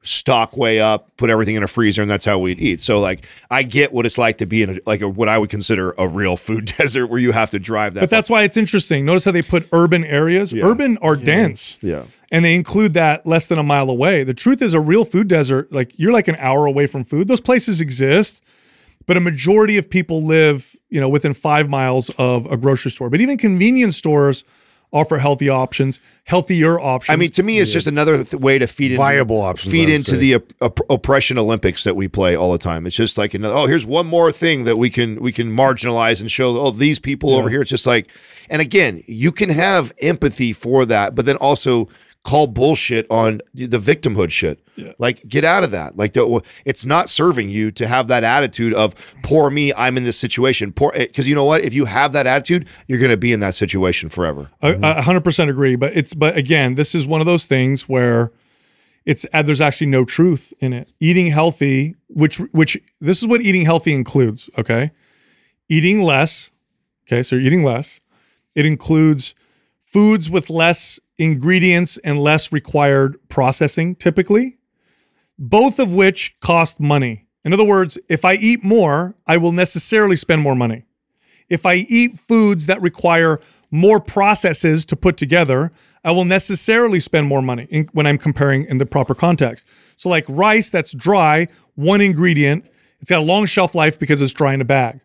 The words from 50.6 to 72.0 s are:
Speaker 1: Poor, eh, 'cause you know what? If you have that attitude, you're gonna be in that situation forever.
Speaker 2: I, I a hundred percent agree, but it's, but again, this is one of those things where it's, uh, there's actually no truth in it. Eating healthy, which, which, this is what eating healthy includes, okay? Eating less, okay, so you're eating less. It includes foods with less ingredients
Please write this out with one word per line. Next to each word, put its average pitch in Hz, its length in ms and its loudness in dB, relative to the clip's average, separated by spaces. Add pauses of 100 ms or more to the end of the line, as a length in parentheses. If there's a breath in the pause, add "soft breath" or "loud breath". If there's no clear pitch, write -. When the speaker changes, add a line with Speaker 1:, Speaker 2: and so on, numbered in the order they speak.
Speaker 1:
Poor, 143 200 0
eh, 123 140 -2
'cause 139 200 -6
you 143 80 0
know 139 100 2
what? 156 160 2
If 123 120 -6
you 139 120 0
have 127 260 0
that 135 160 0
attitude, 143 380 0 (200 loud breath)
you're 127 140 -4
gonna 123 160 4
be 117 160 0
in 113 80 0
that 98 160 -2
situation 90 540 -2
forever. 73 400 -6 (120)
Speaker 2:
I, 151 120 0
I 156 240 0
a 151 60 -4
hundred 175 200 2
percent 160 260 0
agree, 131 280 0
but 135 180 -2
it's, 156 180 -2
but 156 240 0
again, 135 380 0
this 147 180 -2
is 151 140 -2
one 156 140 0
of 156 60 0
those 175 180 0
things 131 380 0
where 120 480 0 (720)
it's, 156 280 -2
uh, 156 80 2
there's 147 200 0
actually 151 260 0
no 131 160 2
truth 165 560 0
in 131 140 -4
it. 120 160 -12 (100)
Eating 175 280 2
healthy, 151 680 0 (140)
which, 151 280 0 (140)
which, 160 260 0 (220)
this 170 220 0
is 233 60 -4
what 240 140 2
eating 185 220 2
healthy 160 300 2
includes, 123 560 -2 (100)
okay? 120 320 -2 (800)
Eating 175 340 2
less, 151 480 0 (560)
okay, 127 160 0
so 127 140 -2
you're 131 80 0
eating 160 180 2
less. 131 380 -4 (520)
It 151 120 0
includes 156 680 0 (460)
foods 208 500 2
with 170 200 -4
less 165 500 -2 (180)
ingredients 170 840 2